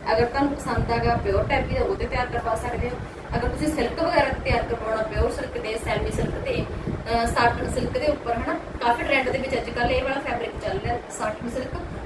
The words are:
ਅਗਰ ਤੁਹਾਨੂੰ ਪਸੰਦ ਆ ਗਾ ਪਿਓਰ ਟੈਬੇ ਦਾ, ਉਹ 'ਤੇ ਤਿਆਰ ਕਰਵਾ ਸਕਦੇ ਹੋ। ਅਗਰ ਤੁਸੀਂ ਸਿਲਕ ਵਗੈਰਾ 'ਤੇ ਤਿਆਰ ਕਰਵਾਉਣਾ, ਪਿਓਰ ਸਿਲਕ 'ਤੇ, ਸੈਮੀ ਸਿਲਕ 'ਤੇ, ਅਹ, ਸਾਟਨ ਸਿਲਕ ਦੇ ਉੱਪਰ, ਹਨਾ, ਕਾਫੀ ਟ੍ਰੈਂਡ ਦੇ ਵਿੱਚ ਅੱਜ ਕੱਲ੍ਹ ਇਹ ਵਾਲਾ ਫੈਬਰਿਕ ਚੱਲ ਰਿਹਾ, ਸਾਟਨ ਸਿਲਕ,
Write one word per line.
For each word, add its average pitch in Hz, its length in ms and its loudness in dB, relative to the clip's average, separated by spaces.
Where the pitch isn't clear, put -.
ਅਗਰ 226 120 6
ਤੁਹਾਨੂੰ 277 280 2
ਪਸੰਦ 233 400 0
ਆ 233 120 2
ਗਾ 233 200 4
ਪਿਓਰ 196 240 4
ਟੈਬੇ 262 300 2
ਦਾ, 247 60 4
ਉਹ - 120 2
'ਤੇ 226 100 -2
ਤਿਆਰ 247 200 0
ਕਰਵਾ 233 280 0
ਸਕਦੇ - 360 -2
ਹੋ। 247 60 -6
ਅਗਰ 240 120 2
ਤੁਸੀਂ - 260 0
ਸਿਲਕ 233 260 0
ਵਗੈਰਾ 320 280 4
'ਤੇ - 160 -2
ਤਿਆਰ 247 180 2
ਕਰਵਾਉਣਾ, 220 400 -2
ਪਿਓਰ - 280 0
ਸਿਲਕ 262 280 -6
'ਤੇ, 220 260 -4
ਸੈਮੀ - 260 0
ਸਿਲਕ - 240 0
'ਤੇ, - 200 0
ਅਹ, 233 140 4
ਸਾਟਨ 240 480 4
ਸਿਲਕ 254 240 0
ਦੇ 302 80 0
ਉੱਪਰ, 254 300 0
ਹਨਾ, 294 180 -2
ਕਾਫੀ 240 220 2
ਟ੍ਰੈਂਡ 254 280 2
ਦੇ 262 80 0
ਵਿੱਚ 247 160 -2
ਅੱਜ 233 160 -2
ਕੱਲ੍ਹ 240 200 0
ਇਹ 254 120 2
ਵਾਲਾ 269 180 0
ਫੈਬਰਿਕ 233 320 -4
ਚੱਲ 190 200 -2
ਰਿਹਾ, 240 140 0
ਸਾਟਨ 220 320 -4
ਸਿਲਕ, 254 260 -4